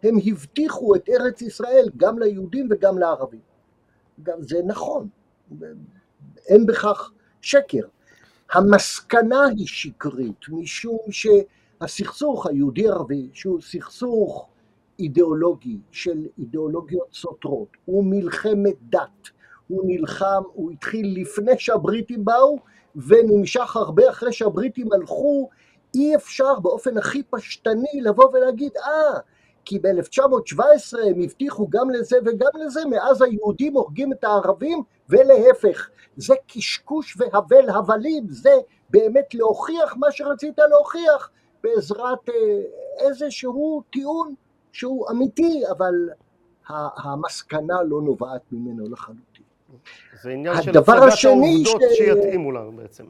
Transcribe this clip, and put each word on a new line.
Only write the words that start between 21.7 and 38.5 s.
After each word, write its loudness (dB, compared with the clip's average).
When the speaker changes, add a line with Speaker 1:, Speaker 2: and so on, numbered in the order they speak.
Speaker 1:
באו, 4
ונמשך 4
הרבה 4
אחרי -6
שהבריטים -4
הלכו. -2
אי 0
אפשר 0
באופן -4
הכי -6
פשטני -6
לבוא 4
ולהגיד, -2
"אה, -2
כי -6
באלף 0
תשע 0
מאות 0
שבע -2
עשרה -6
הם 0
הבטיחו -6
גם 0
לזה 0
וגם 0
לזה, -6
מאז 2
היהודים 0
הורגים -2
את -10
הערבים, 0
ולהפך." 6
זה 2
קשקוש -10
והבל 4
הבלים, -2
זה 4